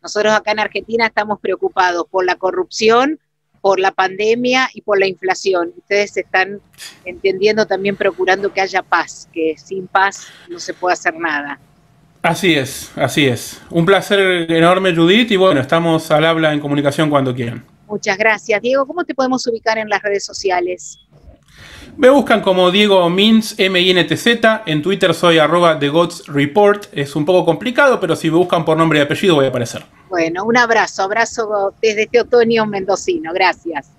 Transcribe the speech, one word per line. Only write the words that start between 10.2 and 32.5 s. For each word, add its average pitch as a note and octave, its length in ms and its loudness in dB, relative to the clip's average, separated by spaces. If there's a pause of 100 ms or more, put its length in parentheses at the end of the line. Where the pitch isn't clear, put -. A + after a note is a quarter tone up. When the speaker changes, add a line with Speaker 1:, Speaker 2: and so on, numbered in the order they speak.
Speaker 1:
no E3+ 140 -16
se F3 120 -12
puede F3+ 200 -2
hacer E3 240 -4
nada. D3 420 -6 (640)
Speaker 2:
Así E3+ 320 0
es, - 420 -4
así C#3 320 0
es. - 420 -4
Un E3+ 160 0
placer F#3 640 2
enorme, F3 460 2
Judith, G3 340 4
y G#3 60 2
bueno, F#3 240 4
estamos E3 500 0
al D#3 140 4
habla D#3+ 300 2
en D3 80 -2
comunicación C#3+ 480 0
cuando C3+ 260 0
quieran. A2+ 300 -8 (200)
Speaker 1:
Muchas G3+ 320 -4
gracias. G#3 440 -2
Diego, C4 260 0
¿cómo E4 160 -8
te D#4+ 100 -8
podemos B3+ 340 -2
ubicar A3+ 300 -4
en G#3+ 120 -8
las G3+ 120 -2
redes G3+ 220 -4
sociales? F3+ 760 -6 (960)
Speaker 2:
Me B3+ 140 6
buscan B3 320 4
como F3+ 300 2
Diego G3 360 4
Mintz, G#3+ 520 2
M F#3+ 200 2
I F#3 120 2
N F3 140 2
T D#3 120 -4
Z. A3+ 480 0
En D#3 160 -2
Twitter F#3 320 0
soy E3+ 240 2
arroba D#3+ 400 4
The C#3+ 120 -2
Gods E3 360 -2
Report. F#3 680 2
Es C#3+ 240 -8
un D3 80 -2
poco F3 220 2
complicado, A#3+ 540 2
pero E3 160 -2
si D#3+ 160 -2
me D#3+ 60 2
buscan F3 280 0
por D#3 100 2
nombre D#3+ 220 2
y D3 60 4
apellido D#3 320 2
voy C#3 100 4
a C3+ 40 0
aparecer. A#2+ 340 -6 (260)
Speaker 1:
Bueno, F#3+ 340 -2
un A#3 140 0
abrazo. A3 460 0
Abrazo G#3 760 -4
desde G#3+ 240 0
este A3+ 180 0
otoño A3+ 440 2